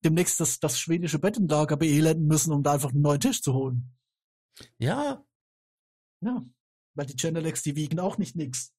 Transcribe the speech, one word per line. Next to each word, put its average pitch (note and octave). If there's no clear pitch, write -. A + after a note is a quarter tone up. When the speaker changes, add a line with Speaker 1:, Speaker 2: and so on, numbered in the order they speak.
Speaker 1:
demnächst E3
das, -
das -
schwedische E3+
Bettenlager D#3
beelenden D#3
müssen, D#3
um C#3+
da C#3+
einfach C#3+
einen C#3+
neuen D3
Tisch C4
zu C#3
holen. B2+
Speaker 2:
Ja. C4
Speaker 1:
Ja, B2+
weil C#3+
die -
Genelecs, D#3+
die C#3+
wiegen D#3
auch F#3+
nicht F3+
nix C#3